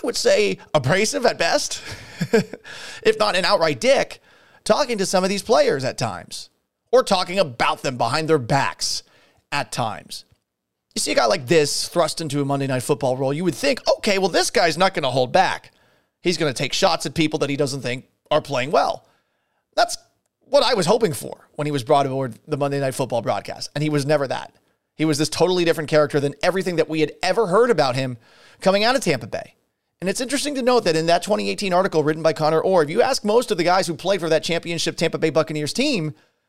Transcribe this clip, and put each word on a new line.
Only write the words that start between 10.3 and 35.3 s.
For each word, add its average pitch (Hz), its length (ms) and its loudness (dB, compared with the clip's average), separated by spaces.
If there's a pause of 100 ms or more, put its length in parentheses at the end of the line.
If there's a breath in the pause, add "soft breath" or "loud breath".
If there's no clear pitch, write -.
You 220 60 -4
see 294 120 -4
a - 40 0
guy 247 100 4
like 185 200 0
this 151 420 2
thrust 165 320 -2
into 147 200 -4
a 143 40 0
Monday 139 220 -2
Night 127 160 -2
Football 135 340 0
role, 135 160 -2
you 151 100 -4
would 180 120 0
think, 269 260 -2 (180)
"Okay, 196 200 0
well, 190 100 2
this 330 220 0
guy's 170 280 2
not 185 140 2
gonna 147 180 -2
hold 127 220 0
back. 151 400 2 (480)
He's 175 160 0
gonna 156 160 -2
take 131 220 -4
shots 175 320 2
at 143 80 -8
people 156 240 0
that 143 120 -2
he 139 60 -2
doesn't 139 240 -4
think 123 240 -6 (260)
are 151 120 2
playing 135 280 -4
well." - 360 0 (680)
That's - 220 0 (500)
what 285 160 4
I 240 120 2
was 185 120 0
hoping 208 260 4
for - 420 -12
when 147 120 -6
he 151 60 -2
was 143 100 -2
brought 139 240 4
aboard 131 400 -4
the 151 100 -4
Monday 139 220 -2
Night 135 160 -2
Football 120 280 -2
broadcast, 104 520 -6
and 147 80 -4
he 156 80 0
was 147 160 0
never 139 220 2
that. - 260 -8 (400)
He 151 100 0
was 156 140 2
this 151 120 0
totally 180 340 2
different 160 260 0
character 151 300 4
than 139 220 -2
everything 180 340 0
that 151 120 2
we 160 120 -2
had 151 220 0
ever 185 260 2
heard 226 220 4
about 139 260 2
him 131 220 -4 (420 soft breath)
coming 196 240 4
out 240 100 4
of 269 80 0
Tampa 131 240 0
Bay. - 300 -10 (440)
And 175 80 -4
it's 196 120 -4
interesting 277 340 -4
to 269 80 -4
note 240 220 2
that 165 120 2
in 160 100 0
that 170 180 4
twenty 208 260 -2
eighteen 190 220 -4
article 175 320 2
written 156 180 -2
by 160 120 2
Connor 156 260 2
Orr, 185 240 2
if 143 60 -4
you 214 120 2
ask - 220 0
most 226 260 2
of 208 60 0
the 180 80 -2
guys 175 240 2
who 165 60 -6
played 180 260 -2
for 165 80 -4
that 156 160 2
championship 165 520 -4
Tampa 160 220 -2
Bay 160 120 0